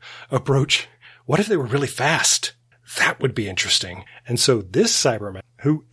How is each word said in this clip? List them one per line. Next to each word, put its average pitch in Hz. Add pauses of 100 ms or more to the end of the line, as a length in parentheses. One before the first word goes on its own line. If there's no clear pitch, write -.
(300)
approach? 135 (360)
What 151
if 208
they 214
were 135
really 131
fast? - (440)
That -
would 127
be 107
interesting. 90 (240)
And 120
so 120
this 123
Cyberman, 101 (180)
who, 151